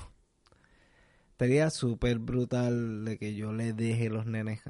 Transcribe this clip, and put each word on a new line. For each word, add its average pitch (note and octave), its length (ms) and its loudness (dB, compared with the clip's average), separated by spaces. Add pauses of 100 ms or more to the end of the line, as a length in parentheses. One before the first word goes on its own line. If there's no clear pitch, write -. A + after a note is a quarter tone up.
(640)
<laughs> - 760 -20
sería C#3 320 6
súper A#2+ 480 0
brutal A#2+ 840 0
de A2 140 -4
que G#2+ 160 -4
yo G#2+ 180 -4
le A2+ 220 -2
deje A2+ 340 0
los A2 160 -2
nenes A2 460 -4